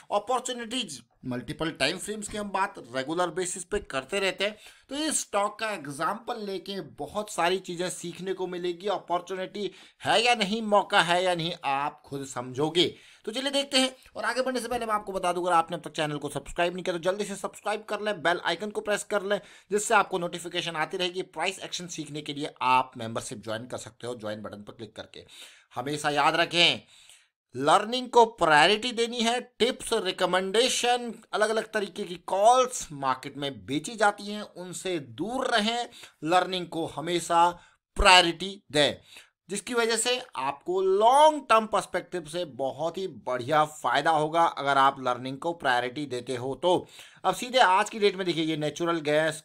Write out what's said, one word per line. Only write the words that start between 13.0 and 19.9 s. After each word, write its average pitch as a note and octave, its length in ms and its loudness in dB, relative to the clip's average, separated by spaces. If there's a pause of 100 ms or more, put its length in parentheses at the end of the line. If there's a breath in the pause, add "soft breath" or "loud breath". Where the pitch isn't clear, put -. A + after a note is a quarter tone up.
तो A3 80 -8
चलिए C4 180 -4
देखते C#4 280 0
हैं, C4 180 2 (200 loud breath)
और G#3+ 80 -6
आगे A#3+ 180 -2
बढ़ने B3+ 180 -4
से A3 80 -8
पहले A#3 180 -4
मैं A3 80 0
आपको G3+ 180 -4
बता F3+ 200 0
दूं, F3+ 100 -2
अगर F3+ 100 0
आपने E3 240 2
अब D3+ 60 -8
तक D3+ 100 -12
चैनल D3+ 240 -2
को C#3+ 120 -6
सब्सक्राइब F3 460 -2
नहीं F3+ 100 -8
किया F3+ 120 -2
तो E3+ 60 -8
जल्दी G3 220 0
से F#3+ 120 -10
सब्सक्राइब G#3 480 -6
कर G#3 160 -6
लें, G#3 220 -4
बेल E3+ 220 2
आइकन F3 260 -4
को G#3+ 100 -8
प्रेस G3+ 240 -2
कर G#3 180 -2
लें, G3 180 -2 (300 loud breath)
जिससे G3+ 240 0